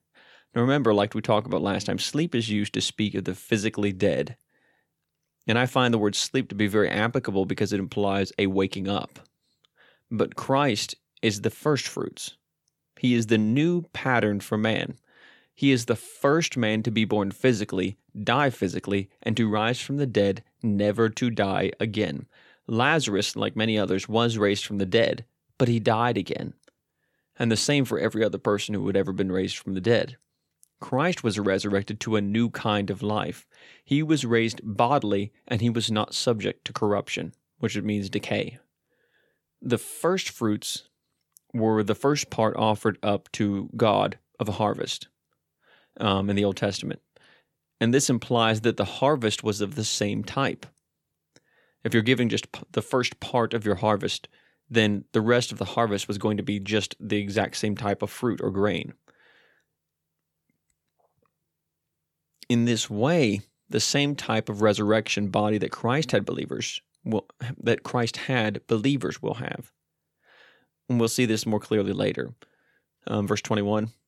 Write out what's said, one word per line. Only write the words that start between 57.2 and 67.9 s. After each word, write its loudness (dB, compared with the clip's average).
same -2
type -2
of -6
fruit -2
or 0
grain. -2
In 2
this 0
way, 2
the -2
same 0
type -2
of -4
resurrection 2
body 2
that -2
Christ -2
had 2
believers -6
will, -2
that 0
Christ -2